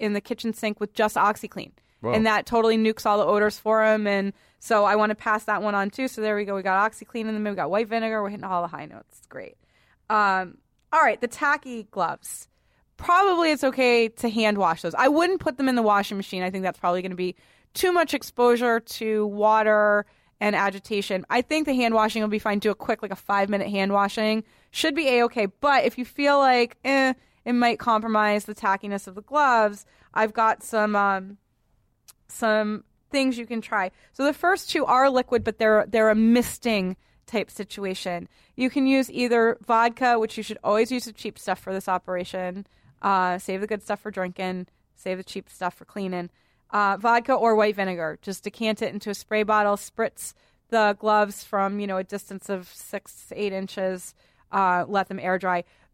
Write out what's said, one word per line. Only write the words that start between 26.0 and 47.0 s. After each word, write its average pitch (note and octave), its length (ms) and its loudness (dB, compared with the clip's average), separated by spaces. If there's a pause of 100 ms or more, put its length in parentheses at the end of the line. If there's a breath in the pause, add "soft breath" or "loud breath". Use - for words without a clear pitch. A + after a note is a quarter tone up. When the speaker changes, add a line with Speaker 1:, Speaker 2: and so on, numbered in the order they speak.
Speaker 1:
feel C#4+ 340 2
like, B3 460 4
eh, C4+ 300 2 (300 soft breath)
it A#3+ 100 -2
might A#3+ 260 2
compromise G#3+ 640 0
the G#3+ 100 -10
tackiness G3+ 540 -4
of F#3 80 -18
the G#3+ 60 -16
gloves, A#3 600 2 (300 soft breath)
I've G#3+ 180 0
got A3 300 0
some, G#3+ 320 -2
um, G3 440 -2 (880)
some G#3+ 560 0 (260)
things C4 280 0
you A#3 80 -10
can A3+ 140 -6
try. G3 300 -4 (220 soft breath)
So C4+ 120 -2
the D4 80 2
first F4 380 0
two D4+ 140 0
are C4 260 4
liquid, B3+ 340 0
but A3 140 -4
they're, A3 300 4
they're A3 220 4
a G#3+ 40 4
misting A3 800 2 (300)
type - 240 -4
situation. F#3 760 -8 (280 soft breath)
You B3+ 140 0
can C4+ 160 0
use C4+ 240 2
either A#3 560 2
vodka, A#3 520 2
which A3 180 -4
you A3 60 -8
should G#3 200 -12
always A3 300 2
use B3 120 -4
the A3+ 80 -14
cheap - 260 -12
stuff F#3 200 -4
for F#3+ 140 -10
this F#3+ 160 -8
operation. F#3 800 -6 (340 soft breath)
Uh, F#3 380 0
save F#3+ 220 -6
the G#3+ 60 -6
good G#3 160 -6
stuff G3+ 180 -6
for G#3 100 -12
drinking. F#3 560 -6 (300)
Save F#3 220 -6
the F#3 60 -12
cheap - 240 -14
stuff - 260 -8
for - 100 -20
cleaning. F#3 460 -8 (400)
Uh, G3+ 280 2
vodka A#3+ 360 2